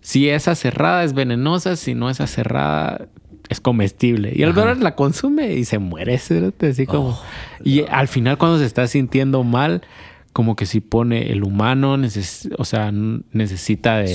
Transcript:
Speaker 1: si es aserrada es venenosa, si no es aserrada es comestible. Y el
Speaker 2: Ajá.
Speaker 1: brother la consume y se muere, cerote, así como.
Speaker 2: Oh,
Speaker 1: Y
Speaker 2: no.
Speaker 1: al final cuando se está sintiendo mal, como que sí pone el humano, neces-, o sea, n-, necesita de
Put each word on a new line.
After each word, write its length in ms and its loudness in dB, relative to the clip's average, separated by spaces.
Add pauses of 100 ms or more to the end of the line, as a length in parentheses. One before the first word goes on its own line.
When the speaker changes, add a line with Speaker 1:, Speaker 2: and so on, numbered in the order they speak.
Speaker 1:
si 280 2
es 200 0
aserrada 560 0
es 100 -2
venenosa, 640 0
si 180 -6
no 160 -2
es 100 -6
aserrada 840 -2 (420)
es 120 -6
comestible. 760 0
Y 80 2
el 80 4
Speaker 2:
Ajá. 120 4
Speaker 1:
brother 200 2
la 120 0
consume 600 0
y 100 0
se 140 -2
muere, 400 -2
cerote, 500 0
así 180 0
como. 240 0
Speaker 2:
Oh, 120 -6 (420)
Speaker 1:
Y 160 4
Speaker 2:
no. 100 -2
Speaker 1:
al 160 2
final 320 0
cuando 220 4
se 40 4
está 220 0
sintiendo 560 2
mal, 400 0 (500)
como 220 2
que 120 -2
sí 140 0
pone 520 0
el 100 0
humano, 560 2
neces-, 500 -4 (100)
o 60 -2
sea, 260 -2
n-, 320 -2 (100)
necesita 680 0
de 160 0